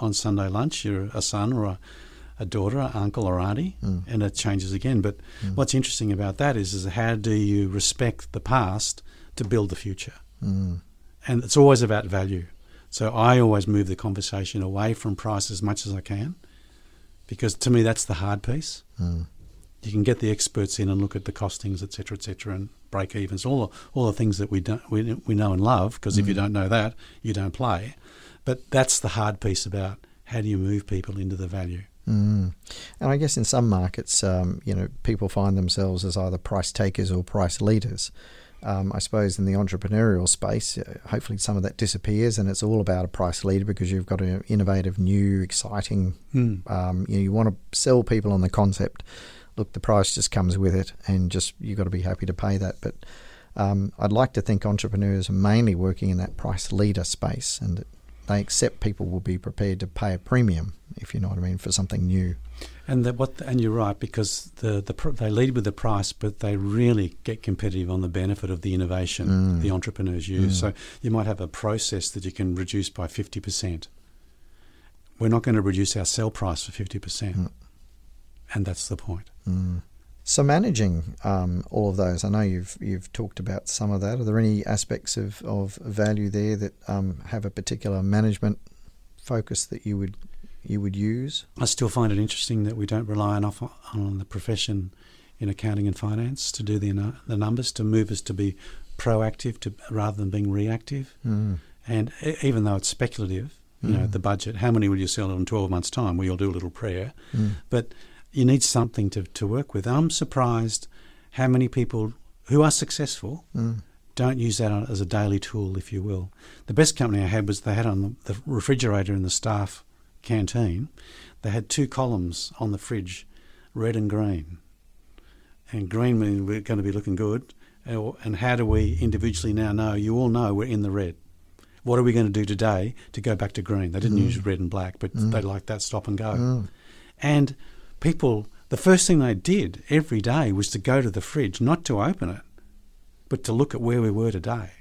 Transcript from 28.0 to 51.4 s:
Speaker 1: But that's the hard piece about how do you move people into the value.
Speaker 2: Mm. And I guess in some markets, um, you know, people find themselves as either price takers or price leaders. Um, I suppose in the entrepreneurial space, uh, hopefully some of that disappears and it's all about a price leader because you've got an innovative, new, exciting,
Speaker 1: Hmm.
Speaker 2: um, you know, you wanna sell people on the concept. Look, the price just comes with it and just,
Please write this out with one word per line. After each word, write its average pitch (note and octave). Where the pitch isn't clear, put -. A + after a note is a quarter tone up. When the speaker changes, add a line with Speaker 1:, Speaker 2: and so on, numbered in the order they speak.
Speaker 1:
But -
that's -
the A2
hard G#2+
piece G2
about G2
how A#2+
do G#2+
you G2+
move G2
people F#2+
into F#2+
the F#2
value. F2+
Speaker 2:
Mm. G2+
And C#3
I C#3
guess D3
in A#2
some A#2+
markets, F#2
um, F#2
you G2
know, F#2
people G#2
find G2
themselves F#2
as F2
either F#2
price -
takers G2
or F2+
price F#2
leaders. G#2
Um, G2
I G2+
suppose G#2
in G2
the G2
entrepreneurial G2
space, -
uh, -
hopefully G#2+
some G#2
of F#2+
that G2
disappears G#2+
and G2
it's F#2+
all G#2+
about F#2
a -
price F2
leader G2
because F#2
you've F#2
got F#2+
an F#2
innovative, F#2+
new, G2
exciting, F#2+
Speaker 1:
Hmm. A#2
Speaker 2:
um, F#2
you G#2
know, G2
you G2
wanna A2
sell B2+
people G#2
on F#2+
the F2+
concept. G2
Look, G#2+
the F#2+
price G2+
just -
comes F#2
with F#2
it F#2+
and F#2
just, -